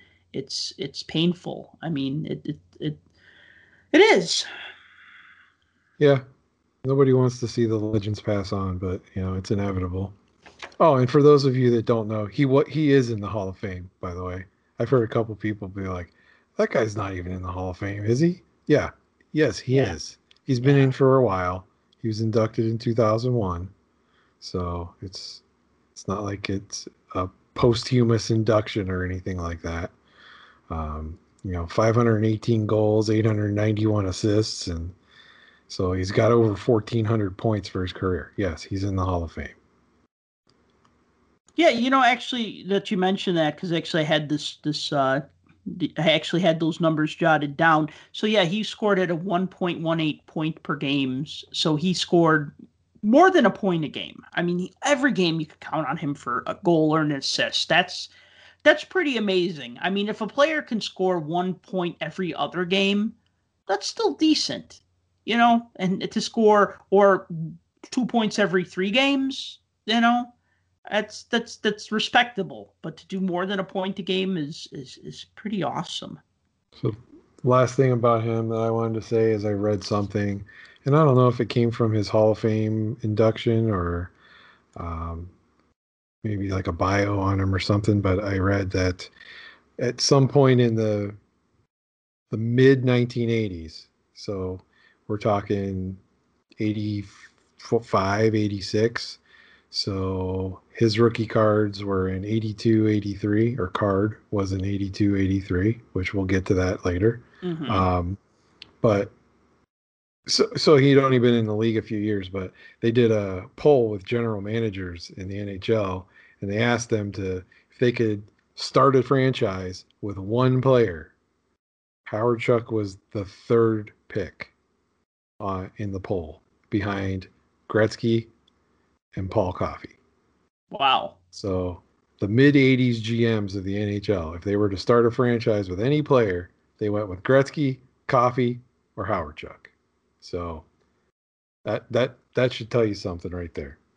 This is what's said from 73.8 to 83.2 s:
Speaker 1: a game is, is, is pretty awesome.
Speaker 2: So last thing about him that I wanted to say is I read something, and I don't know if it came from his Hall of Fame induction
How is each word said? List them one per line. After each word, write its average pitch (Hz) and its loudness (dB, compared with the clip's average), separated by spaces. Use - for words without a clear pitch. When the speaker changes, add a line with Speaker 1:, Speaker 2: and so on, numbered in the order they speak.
Speaker 1:
a - -12
game 190 -2
is, 151 -10
is, 131 -16
is - -16
pretty 202 -6
awesome. - -8
Speaker 2:
So 113 -4
last 127 4
thing 131 4
about 117 2
him 113 -2
that 113 -2
I 113 0
wanted 113 -2
to - -16
say 113 2
is 104 -2
I 107 -2
read 104 -2
something, 101 -2
and 139 4
I 160 6
don't 135 6
know 127 8
if 120 0
it 117 -2
came 117 2
from 117 0
his 107 0
Hall 110 4
of 104 -2
Fame 110 0
induction 113 2